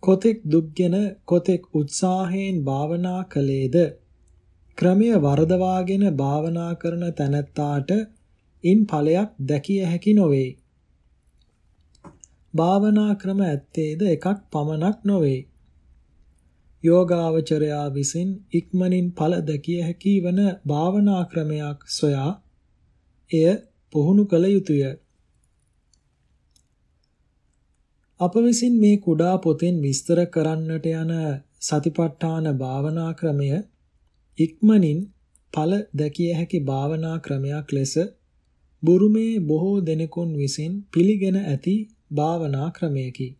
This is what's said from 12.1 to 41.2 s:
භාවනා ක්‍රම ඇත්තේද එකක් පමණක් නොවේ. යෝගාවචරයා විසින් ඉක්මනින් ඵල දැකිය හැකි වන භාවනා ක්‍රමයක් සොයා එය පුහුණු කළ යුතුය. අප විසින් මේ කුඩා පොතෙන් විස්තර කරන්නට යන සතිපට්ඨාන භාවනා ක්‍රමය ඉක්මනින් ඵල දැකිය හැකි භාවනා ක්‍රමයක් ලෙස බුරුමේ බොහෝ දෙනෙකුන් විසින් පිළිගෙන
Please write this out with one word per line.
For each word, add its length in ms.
භාවනා 600
ක්‍රම 280
ඇත්තේද 640
එකක් 220
පමණක් 560
නොවේ. 380
යෝගාවචරයා 1040
විසින් 400
ඉක්මනින් 600
ඵල 300
දැකිය 400
හැකි 380
වන 200
භාවනා 640
ක්‍රමයක් 540
සොයා 420
එය 140
පුහුණු 320
කළ 200
යුතුය. 360
අප 160
විසින් 400
මේ 220
කුඩා 400
පොතෙන් 420
විස්තර 460
කරන්නට 600
යන 260
සතිපට්ඨාන 960
භාවනා 600
ක්‍රමය 360
ඉක්මනින් 600
ඵල 180
දැකිය 400
හැකි 280
භාවනා 600
ක්‍රමයක් 500
ලෙස 240
බුරුමේ 560
බොහෝ 400
දෙනෙකුන් 540
විසින් 400
පිළිගෙන 520